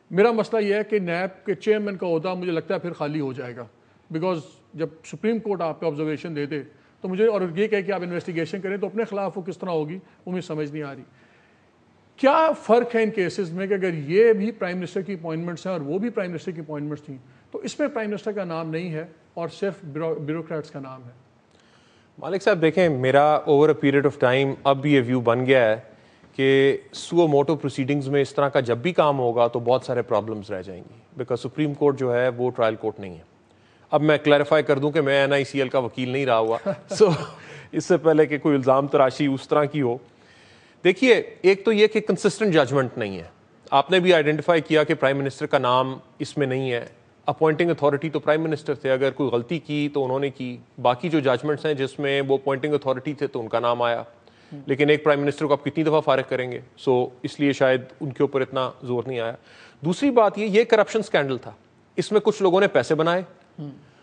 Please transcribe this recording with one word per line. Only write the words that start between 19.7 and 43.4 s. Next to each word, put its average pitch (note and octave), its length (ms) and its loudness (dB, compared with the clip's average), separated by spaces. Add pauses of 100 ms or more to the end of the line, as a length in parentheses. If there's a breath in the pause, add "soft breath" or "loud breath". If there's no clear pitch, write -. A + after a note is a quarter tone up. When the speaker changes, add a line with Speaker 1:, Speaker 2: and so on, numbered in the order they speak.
Speaker 1:
ब्यूरो-, D#3 340 -6
bureaucrats D#3 500 -6
का D3 100 -14
नाम C3 220 -16
है? B2 100 -20 (1080 soft breath)
Speaker 2:
मालिक F#3 220 -6
साहब G#3 160 2
देखें, E3 320 2
मेरा C#3 560 4
over D3+ 280 6
a C#3+ 120 -12
period C#3 260 4
of - 80 -10
time C3+ 340 2 (140)
अब C#3 180 2
ये C#3+ 160 4
view B2 200 0
बन A#2+ 240 2
गया B2+ 200 6
है A2 100 4 (640 soft breath)
कि C3+ 420 4 (120)
suo E3+ 340 2
motu C#3+ 300 2
proceedings C#3 500 -4
में C#3+ 140 0
इस C3+ 140 -4
तरह C#3+ 140 0
का C#3 120 0
जब A#2 200 -2
भी F3 100 -2
काम D3+ 240 2
होगा A#2+ 320 2
तो A#2+ 120 -2
बहुत B2 260 0
सारे B2 160 -2
problems G#2+ 500 -4
रह F#2 100 -8
जाएंगी, F#2 400 -16 (160)
because B2 220 -4
Supreme C#3+ 340 -4
Court C#3+ 220 2
जो B2+ 160 -2
है B2 180 0
वो B2 200 -2
trial A2+ 260 0
court A2 240 -6
नहीं F#2+ 140 -12
है। E2 160 -20 (600 soft breath)
अब D3 100 2
मैं D3+ 180 4
clarify D3 440 4
कर D3 160 2
दूं D3 120 -2
कि D#3 100 0
मैं C#3 220 2
एनआईसीएल C#3 460 0
का C3+ 100 0
वकील B2+ 320 -4
नहीं C3+ 140 -2
रहा A#2 120 2
हुआ, A2+ 220 0 (160)
<laughs> - 180 -14
so F#3+ 200 6 (600 loud breath)
इससे D#3+ 240 2
पहले D#3 280 4
कि D3+ 120 -2
कोई D3 180 2
इल्ज़ाम C3+ 320 4
तराशी C#3 400 2
उस C3+ 220 -4
तरह D3+ 160 2
की D3 140 -4
हो। B2 220 -2 (840 soft breath)
देखिए, F#3+ 600 2
एक G3 200 4
तो A3+ 60 2
ये G#3+ 160 6
कि G#3 140 0
consistent G3+ 520 0
judgment C3+ 440 2
नहीं G2+ 200 -4
है। E2+ 140 -14 (420)